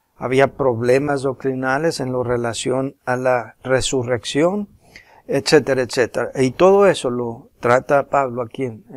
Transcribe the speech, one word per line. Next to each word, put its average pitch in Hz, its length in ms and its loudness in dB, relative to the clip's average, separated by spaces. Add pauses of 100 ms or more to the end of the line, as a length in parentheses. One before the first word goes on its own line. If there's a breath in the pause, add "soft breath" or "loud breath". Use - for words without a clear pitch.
(200)
había 131 380 2
problemas 135 640 2
doctrinales 135 800 -2
en 127 100 -4
lo 127 120 -2
relación 123 720 -4 (100)
a 127 100 -2
la 127 480 0
resurrección, 131 1040 -2 (600 loud breath)
etcétera, 139 560 2
etcétera. 117 520 -2
Y 131 160 0
todo 196 360 4
eso 143 220 0
lo 120 400 -6 (120)
trata 127 480 2
Pablo 127 320 -2
aquí 123 220 -10
en 113 200 -8 (140)